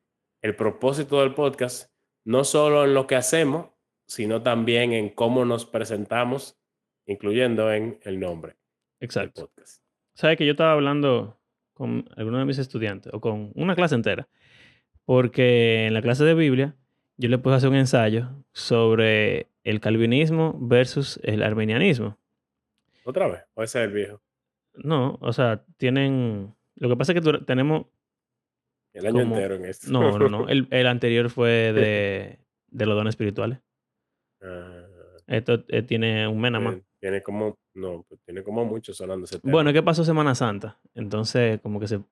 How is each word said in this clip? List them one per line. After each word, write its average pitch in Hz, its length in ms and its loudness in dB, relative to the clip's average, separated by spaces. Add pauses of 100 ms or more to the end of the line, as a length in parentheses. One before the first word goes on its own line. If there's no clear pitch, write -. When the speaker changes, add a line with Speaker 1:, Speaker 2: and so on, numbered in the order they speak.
(400)
Speaker 1:
el 107 160 -4
propósito 139 640 0
del 135 140 2
podcast, 127 580 -4 (320)
no 123 200 2
solo 147 400 4
en 139 100 4
lo 135 120 2
que - 100 0
hacemos, 156 520 0 (380)
sino 110 360 -4
también 117 500 0
en 110 180 -2
cómo 120 340 0
nos 117 200 -2
presentamos, 117 920 -4 (480)
incluyendo 110 680 0
en 107 300 -4
el 95 180 -8
nombre 87 360 -8 (440)
Speaker 2:
Exacto. 98 420 -8
Speaker 1:
del 73 60 -16
podcast. - 340 -20 (320)
Speaker 2:
¿Sabes 160 220 2
que 160 80 0
yo 143 80 4
estaba 160 200 4
hablando 139 680 0 (320)
con 117 440 -8
alguno 113 220 -4
de 135 60 -2
mis 139 140 -4
estudiantes, 110 560 -6
o 110 60 -10
con 107 340 -6
una 175 220 -2
clase 170 180 2
entera? 110 340 -2 (760)
Porque 120 840 4
en 110 80 0
la 110 80 0
clase 123 220 2
de 160 100 6
Biblia, 143 420 2 (400)
yo 120 120 -2
le 123 100 2
puse 131 160 2
a - 20 6
hacer 131 140 4
un 135 60 4
ensayo 123 520 2 (240)
sobre 110 960 2 (160)
el 107 160 -2
calvinismo 147 800 2
versus 127 600 0
el 107 200 -2
arminianismo. 110 760 0 (840)
Speaker 1:
¿Otra 156 240 -2
vez? 87 140 -8 (120)
¿O 110 80 -8
ese 113 180 -6
es 113 80 -2
el 98 40 -8
viejo? 101 300 -8 (520)
Speaker 2:
No, 143 460 -2
o 120 120 -4
sea, 113 320 0 (120)
tienen, 127 760 -2 (220)
lo 123 120 -4
que 120 80 2
pasa 180 160 0
es - 20 -2
que 175 60 0
dura-, 151 240 0
tenemos 135 420 0 (1080)
Speaker 1:
El 98 140 -10
año 120 160 2
Speaker 2:
como 117 140 0
Speaker 1:
entero 98 200 -2
en 92 80 -12
esto. 92 260 -12
Speaker 2:
No, 113 280 4
no, 104 100 6
no. 104 200 -2
Speaker 1:
<laughs> - 0 -
Speaker 2:
El, 131 220 0
el 127 160 2
anterior 120 440 2
fue 117 420 2
de, 101 680 0 (300)
de 110 180 -4
los 107 80 2
dones 107 180 0
espirituales. 110 460 -4 (840)
Speaker 1:
Ah. 90 400 -16 (460)
Speaker 2:
Esto, 117 400 0
eh, 117 140 0
tiene 113 440 0
un 110 140 -2
mes 120 120 2
nada 110 120 -2
más. 117 120 -4
Speaker 1:
Eh, - 60 -18 (180)
tiene 95 220 -4
como, 104 360 -6 (160)
no, 90 340 -10
pues, - 160 -20
tiene 90 180 -12
como 104 220 -4
mucho 110 280 -8
sonando 95 320 -10
ese - 140 -14
tema. 135 140 -2
Speaker 2:
Bueno, 151 180 4
es 139 40 2
que 160 80 4
pasó 170 220 0
Semana 156 300 2
Santa. 110 440 -4 (160)
Entonces, 110 680 -2
como 104 200 -8
que 107 60 -6
se, 101 140 -4 (120)